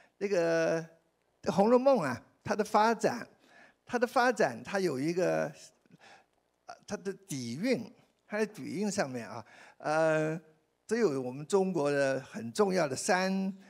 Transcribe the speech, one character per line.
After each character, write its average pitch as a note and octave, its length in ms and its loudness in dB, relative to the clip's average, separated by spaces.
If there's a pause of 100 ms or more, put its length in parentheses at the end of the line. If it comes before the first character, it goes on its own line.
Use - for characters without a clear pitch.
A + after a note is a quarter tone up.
(180)
那 G3 100 -4
个 E3 540 2 (680)
《红 G3 180 4
楼 B3+ 80 6
梦》 C4 240 4
啊， B2+ 200 -4 (220)
它 G#3 120 -4
的 G#3 80 0
发 A3 320 4
展， - 320 -2 (580)
它 A#3+ 140 -4
的 A#3 80 0
发 B3 240 2
展， C#3+ 320 0
它 F3+ 160 -4
有 E3 180 0
一 D#3 160 -2
个， D#3+ 380 0 (1160)
呃， - 80 -16 (120)
它 G3+ 80 -8
的 G3 160 -8 (160)
底 B2+ 300 -8
蕴， A3 340 -2 (340)
它 G#3 120 -8
的 A3 80 0
底 G#3+ 180 -8
蕴 F3+ 260 -4
上 F3+ 200 -2
面 A#2+ 180 -8
啊， A2 180 -12 (320)
呃， D#3 600 2 (480)
这 A3 80 -2
有 D3+ 260 2
我 B2 80 -6
们 C#3+ 160 -10
中 F#3+ 280 2
国 C#3+ 180 2
的 C3+ 300 2
很 A#2 320 -10
重 G3 200 2
要 E3+ 140 2
的 C3 80 -6
三， F#3+ 580 0 (160)